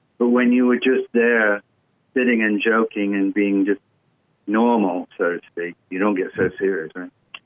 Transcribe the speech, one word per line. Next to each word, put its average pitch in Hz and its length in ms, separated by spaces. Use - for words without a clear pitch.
But 120 120
when 123 240
you 123 120
were 123 120
just 131 340
there, 113 500
sitting 123 280
and 104 200
joking 110 540
and 98 180
being 101 320
just 98 160
normal, 104 720
so 87 160
to 85 80
speak, 87 240
you 92 100
don't 104 160
get 90 220
so 92 200
serious, 92 380
right? 90 160